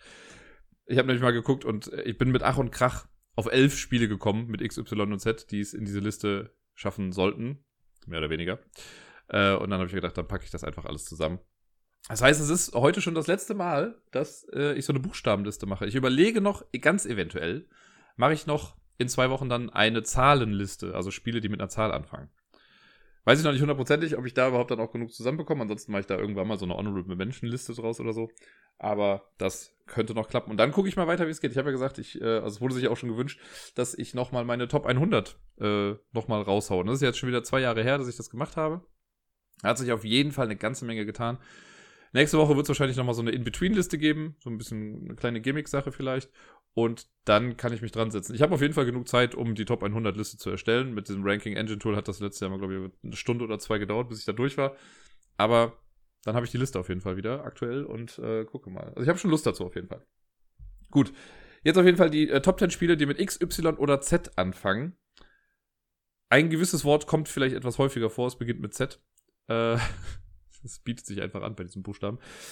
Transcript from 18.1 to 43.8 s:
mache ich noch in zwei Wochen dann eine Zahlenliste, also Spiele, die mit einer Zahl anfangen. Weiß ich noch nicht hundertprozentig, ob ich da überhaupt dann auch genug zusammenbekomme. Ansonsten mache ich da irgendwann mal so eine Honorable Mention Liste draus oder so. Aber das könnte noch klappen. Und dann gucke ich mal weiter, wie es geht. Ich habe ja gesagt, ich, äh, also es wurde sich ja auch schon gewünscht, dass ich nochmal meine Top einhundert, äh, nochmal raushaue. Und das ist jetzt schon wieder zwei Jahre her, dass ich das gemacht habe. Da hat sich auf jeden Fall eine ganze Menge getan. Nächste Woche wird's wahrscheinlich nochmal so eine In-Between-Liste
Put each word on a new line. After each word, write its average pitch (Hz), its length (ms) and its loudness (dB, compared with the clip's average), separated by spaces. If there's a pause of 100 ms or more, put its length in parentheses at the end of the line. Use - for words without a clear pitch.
mache 131 160 4
ich 151 140 -4
noch 151 300 -4 (200)
in 123 120 -2
zwei 127 200 2
Wochen 131 200 -2
dann 120 220 -2
eine 110 320 2
Zahlenliste, 110 920 2
also 92 160 -2
Spiele, 117 300 -4
die 104 80 -4
mit 104 120 -4
einer 98 80 -4
Zahl 110 240 -2
anfangen. 71 380 -8 (920)
Weiß 135 160 8
ich 160 40 -2
noch 151 60 4
nicht 135 100 2
hundertprozentig, 147 560 2
ob 123 80 -6
ich 123 100 -8
da 131 140 4
überhaupt 123 220 2
dann 117 80 0
auch 110 140 -4
genug 120 200 -6
zusammenbekomme. 143 500 -2
Ansonsten 107 280 -6
mache 101 120 0
ich - 40 -8
da 95 100 -2
irgendwann 101 300 -2
mal 107 120 -2
so 95 60 -6
eine 90 120 -2
Honorable 95 400 -4
Mention 117 340 -6
Liste 120 240 -8
draus 113 240 -6
oder 117 140 -4
so. 113 180 -4 (480)
Aber 101 600 0
das - 360 -4 (120)
könnte 113 280 -2
noch 110 140 -4
klappen. 117 220 -2
Und 107 80 -4
dann 135 140 6
gucke 196 160 0
ich - 80 -4
mal 180 100 0
weiter, 170 200 0
wie 156 40 -4
es 156 100 -10
geht. 131 120 -2
Ich 131 60 -2
habe 135 100 -2
ja 139 40 -2
gesagt, 131 260 -4
ich, - 220 -12
äh, 113 160 2
also 107 120 -2
es 101 120 -8
wurde 127 140 -2
sich 127 100 -2
ja 113 60 2
auch 117 60 -2
schon 123 120 -8
gewünscht, 123 320 -4 (340)
dass - 200 -2
ich - 200 -10
nochmal 123 300 -2
meine 120 240 -2
Top - 180 2
einhundert, 123 520 2 (200)
äh, 104 360 0 (180)
nochmal 110 300 -2
raushaue. 98 380 2
Und 92 80 0
das 127 80 0
ist 135 60 2
jetzt 123 160 2
schon 131 100 -4
wieder 123 140 0
zwei 131 180 0
Jahre 117 220 2
her, 135 160 2
dass 127 100 -4
ich 120 80 -10
das - 120 -14
gemacht - 280 -8
habe. 160 280 -4 (800)
Da 104 80 2
hat 120 80 2
sich 123 140 0
auf 110 120 -2
jeden 135 280 4
Fall 135 140 0
eine 107 100 -6
ganze 117 280 -4
Menge 110 220 -6
getan. 117 320 -6 (760)
Nächste 147 260 6
Woche 151 180 8
wird's 143 120 0
wahrscheinlich 135 280 2
nochmal 123 180 0
so 117 80 -2
eine 117 80 0
In-Between-Liste 160 680 0